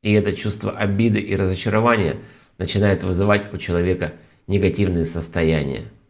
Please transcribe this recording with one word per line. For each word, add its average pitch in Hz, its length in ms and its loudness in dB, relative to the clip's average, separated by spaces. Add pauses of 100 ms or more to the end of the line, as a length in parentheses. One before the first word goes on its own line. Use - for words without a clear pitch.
И 104 100 2
это 104 220 2
чувство 98 360 -6
обиды 104 480 2
и 98 160 -4
разочарования 98 800 0 (400)
начинает 98 460 0
вызывать 98 500 0
у 82 40 -8
человека 87 560 -2 (340)
негативные 95 560 2
состояния. 80 800 -2 (240)